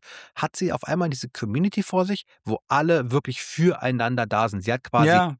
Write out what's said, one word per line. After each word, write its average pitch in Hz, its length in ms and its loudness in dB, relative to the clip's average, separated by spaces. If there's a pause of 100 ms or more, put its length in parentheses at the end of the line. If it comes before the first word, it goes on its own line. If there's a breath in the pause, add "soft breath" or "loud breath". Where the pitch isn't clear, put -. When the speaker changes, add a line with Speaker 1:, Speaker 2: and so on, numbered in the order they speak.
(360 loud breath)
Speaker 1:
hat - 220 -4
sie 170 160 -2
auf 147 120 -6
einmal 165 260 -2
diese 127 180 -8
Community 156 540 -2
vor 185 220 0
sich, 196 180 -4 (220 soft breath)
wo 107 140 -2 (100)
alle 139 420 2
wirklich 135 320 -2
füreinander 123 840 0
da 107 220 2
sind. 101 140 -4
Sie 110 100 0
hat 127 120 -4
quasi 160 320 6
Speaker 2:
Ja, 170 220 2